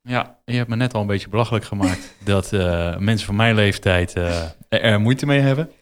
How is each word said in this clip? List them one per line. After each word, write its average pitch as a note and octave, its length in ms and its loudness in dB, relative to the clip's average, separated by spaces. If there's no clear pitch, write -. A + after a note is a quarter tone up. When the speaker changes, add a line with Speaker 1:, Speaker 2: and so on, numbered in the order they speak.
Speaker 1:
Ja, B2 420 -4
je A#2+ 100 -4
hebt A#2+ 140 -2
me A2+ 60 -2
net B2 180 0
al G#2+ 80 0
een G2+ 60 -2
beetje G2+ 220 -2
belachelijk A2+ 360 0
gemaakt F#2 540 -4
Speaker 2:
<laughs> - 60 -20
Speaker 1:
dat, G2 280 0
eh, F2 440 0
mensen G2+ 280 0
van G2+ 100 -4
mijn A2+ 200 4
leeftijd, F#2+ 600 2
eh, E2+ 280 -2
er, A2+ 120 0
er G#2+ 180 4
moeite B2 260 2
mee C#3+ 140 2
hebben. C#3 320 0